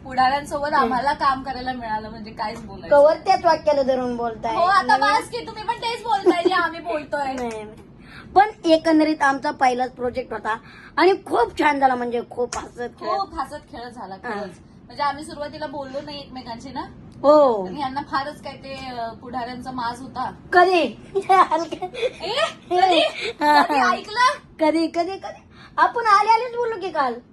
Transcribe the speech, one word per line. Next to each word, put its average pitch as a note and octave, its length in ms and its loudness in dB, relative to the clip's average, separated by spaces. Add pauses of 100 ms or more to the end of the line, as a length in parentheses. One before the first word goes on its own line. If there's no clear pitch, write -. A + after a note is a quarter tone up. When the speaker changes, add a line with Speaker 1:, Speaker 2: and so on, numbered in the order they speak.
Speaker 1:
पुढाऱ्यांसोबत C#4 600 0
Speaker 2:
हम्म. D4+ 120 -2
Speaker 1:
आम्हाला C4 380 0
काम C4+ 300 0
करायला B3+ 300 -8
मिळालं A3 360 -6
म्हणजे A3 220 -14
कायच A3+ 340 -8
बोलायचं. - 300 0
Speaker 2:
कवर D4 180 8
त्याच F#4 320 0
वाक्याला D#4 360 4
धरून B3+ 360 0
बोलताय. A3+ 380 -4
Speaker 1:
हो, A3+ 60 2
आता F#4+ 360 4
Speaker 2:
नाही. G#4+ 240 2
Speaker 1:
बस - 80 -10
की, A4+ 180 -8
तुम्ही G#4+ 160 -12
पण A4 100 -4
तेच A4+ 300 -6
बोलताय G4 400 2
जे F4+ 100 2
आम्ही E4+ 260 -2
बोलतोय. D4+ 440 -6
Speaker 2:
नाही, C4 240 -6
नाही. A3 180 -10 (680)
पण G4+ 140 8 (160)
एकंदरीत D#4+ 560 4
आमचा C#4 300 0
पहिलाच B3+ 400 0
प्रोजेक्ट B3 420 -6
होता A3 240 -6 (400)
आणि F4 140 6
खूप G4 480 0
छान D4 200 2
झाला, C4 160 4
म्हणजे A#3+ 340 -4
खूप A#3+ 280 -6
हसत - 220 -12
खेळत. A#3+ 200 -10
Speaker 1:
खूप F#4+ 400 -4
हसत C#4+ 320 -10
खेळत A#3+ 200 -14
झाला, G#3 220 -14
Speaker 2:
हा. F#3+ 160 -12
Speaker 1:
खरंच. G3+ 300 -10 (260)
म्हणजे B3 180 -8
आम्ही C#4+ 200 -4
सुरुवातीला D4+ 440 -10
बोललो C4+ 340 -10
नाही D4 180 -14
एकमेकांशी B3+ 500 -14
ना. C4+ 140 -10 (380)
Speaker 2:
हो. C4+ 440 4
Speaker 1:
पण F#3+ 120 -10
यांना C4+ 240 -6
फारच C#4+ 420 -6
काय C#4 100 -14
ते, C4+ 460 -14
अ, A3+ 140 -8
पुढाऱ्यांचा B3 580 -10
माज B3 300 -8
होता. B3+ 300 -8 (220)
Speaker 2:
कधी? F4+ 460 4 (160)
<laughs> G4 140 -4
हलके. E4 560 2 (360)
Speaker 1:
ए, G4+ 140 -6 (340)
कधी? F4+ 300 4 (400)
Speaker 2:
हा. D4 220 6
Speaker 1:
कधी F4 360 2
ऐकलं? B4 400 0 (220)
Speaker 2:
कधी, D#4+ 280 2
कधी, E4+ 300 -4
कधी? - 240 -14 (360)
आपण F#4 280 2
आले G#4 240 4
आलेच A#4 260 2
बोललो A#4 260 -2
की F#4 80 -6
काल. C#4+ 240 -2 (200)